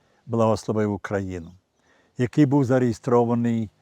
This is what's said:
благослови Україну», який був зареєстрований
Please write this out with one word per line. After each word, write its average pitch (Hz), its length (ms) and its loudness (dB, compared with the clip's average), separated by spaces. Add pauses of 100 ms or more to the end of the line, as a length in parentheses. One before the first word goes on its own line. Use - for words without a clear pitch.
(260)
благослови 110 600 0
Україну», 95 680 -6 (640)
який 135 280 2
був 139 200 2
зареєстрований 120 1040 0 (120)